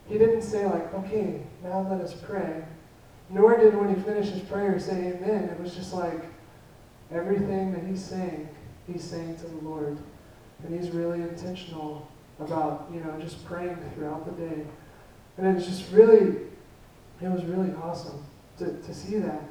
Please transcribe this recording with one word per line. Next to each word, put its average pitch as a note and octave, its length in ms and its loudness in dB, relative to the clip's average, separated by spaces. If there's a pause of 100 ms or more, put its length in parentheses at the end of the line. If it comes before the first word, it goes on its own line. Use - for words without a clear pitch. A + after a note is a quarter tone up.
he G#3+ 120 -2
didn't A3+ 240 8
say, G3+ 240 0
like, F3 260 -2
"Okay, F#3+ 480 -2 (220)
now F#3+ 260 -2
let F3+ 100 -2
us E3+ 140 -6
pray." D#3+ 500 -6 (680)
Nor A3 260 8
did G#3+ 180 10
when G3+ 180 4
he F3+ 100 2
finished G#3 300 0
his F3+ 100 -6
prayer G3 340 0
say, F3+ 360 -2
"Amen." G3 320 -2
It E3+ 140 -8
was F3 140 -8
just F#3 200 -10
like E3+ 320 -4 (840)
everything F#3+ 640 0
that E3+ 100 -6
he's F#3 200 -6
saying, E3+ 440 -6 (380)
he's F3 180 -8
saying E3 340 -10
to E3+ 100 -14
the D#3 200 -10
Lord. D3+ 300 -6 (680)
And E3+ 100 -8
he's F3 160 -4
really E3+ 320 -2
intentional E3+ 840 -10 (320)
about, D3+ 520 -4
you E3+ 80 -8
know, D#3 200 -8
just - 260 -12
praying F3 320 -6 (160)
throughout D#3 320 -8
the F3 60 -8 (120)
day. D3+ 220 -6 (720)
And F#3+ 80 -2
it F#3+ 80 6
was F3 140 0
just - 240 -8
really, G#3+ 560 8 (720)
it F#3 80 -2
was F3 160 -2
really F#3 300 0
awesome D#3 500 -10 (320)
to, F3+ 80 -6 (160)
to - 100 -14
see G3+ 280 -4
that. D3+ 320 -2